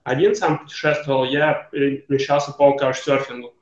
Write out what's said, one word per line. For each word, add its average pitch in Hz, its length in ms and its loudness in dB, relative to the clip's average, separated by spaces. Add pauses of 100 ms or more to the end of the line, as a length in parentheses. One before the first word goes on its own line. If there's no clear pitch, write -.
один 165 320 2
сам 156 240 0
путешествовал, 143 640 -2
я 143 480 -2
перемещался 139 800 0
по 139 240 4
каучсерфингу. 131 880 -2